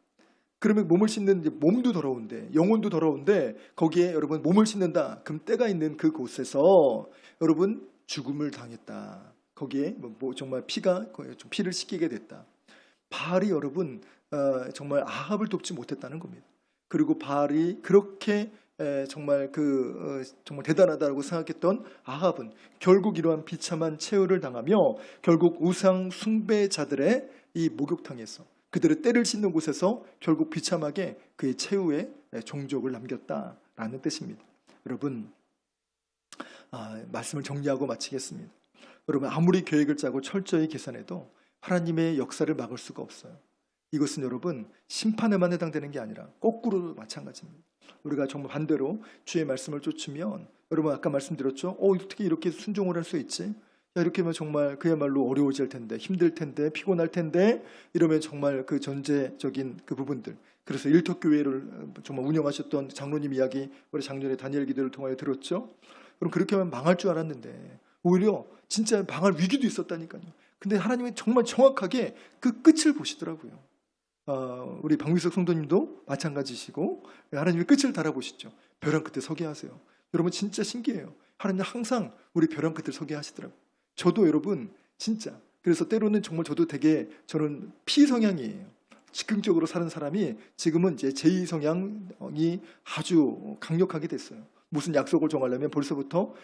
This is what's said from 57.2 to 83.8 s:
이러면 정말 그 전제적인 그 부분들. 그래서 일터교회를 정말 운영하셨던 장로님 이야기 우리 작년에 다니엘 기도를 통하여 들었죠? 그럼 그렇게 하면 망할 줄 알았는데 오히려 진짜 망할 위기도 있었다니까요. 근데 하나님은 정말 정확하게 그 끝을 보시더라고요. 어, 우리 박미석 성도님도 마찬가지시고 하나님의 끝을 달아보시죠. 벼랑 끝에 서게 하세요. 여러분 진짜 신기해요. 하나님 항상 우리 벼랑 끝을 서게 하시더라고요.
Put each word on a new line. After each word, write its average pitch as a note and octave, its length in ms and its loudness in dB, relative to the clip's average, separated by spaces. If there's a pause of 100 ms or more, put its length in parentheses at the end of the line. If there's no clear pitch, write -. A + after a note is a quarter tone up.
이러면 D#3 280 4
정말 C#3+ 460 -2
그 C#3 140 -2
전제적인 C3+ 1040 -4
그 D#3 100 -8
부분들. C3 420 -6 (280)
그래서 - 240 -4
일터교회를 D3 1040 2 (100)
정말 C3 240 -6
운영하셨던 C#3+ 640 0
장로님 C#3+ 460 -4
이야기 C3 360 0 (220)
우리 D3 100 -4
작년에 C3+ 340 -4
다니엘 C3+ 300 -2
기도를 C3 240 -2
통하여 C3 240 -6
들었죠? C#3+ 540 -4 (500)
그럼 E3+ 120 0
그렇게 F#3+ 260 2
하면 F#3 140 2
망할 D3+ 260 2
줄 F#3 140 0
알았는데 C3 680 -6 (240)
오히려 F#3 440 4 (220)
진짜 G#3+ 380 2
망할 F#3 320 2
위기도 A3 280 2
있었다니까요. E3 560 -6 (360)
근데 G3+ 180 0
하나님은 A#3+ 380 -2
정말 A#3+ 300 4
정확하게 A#3+ 720 4 (240)
그 - 220 0
끝을 D#4 320 8
보시더라고요. D#3+ 580 -10 (720)
어, B2+ 560 -6
우리 D3+ 140 4
박미석 D#3+ 380 2
성도님도 E3+ 720 2
마찬가지시고 C#3+ 960 -4 (300)
하나님의 E3+ 340 2
끝을 C#4 260 4
달아보시죠. C#3+ 580 -4 (300)
벼랑 D3+ 240 0
끝에 - 160 -8
서게 E3 240 -6
하세요. - 340 -12 (360)
여러분 F3 180 2
진짜 G#3 300 -4
신기해요. A3 520 -6 (220)
하나님 F#3+ 260 -2
항상 A#3 520 -4 (180)
우리 D#3+ 140 4
벼랑 D#3+ 260 -2
끝을 D#3 200 -8
서게 D3+ 220 -8
하시더라고요. - 440 -12 (380)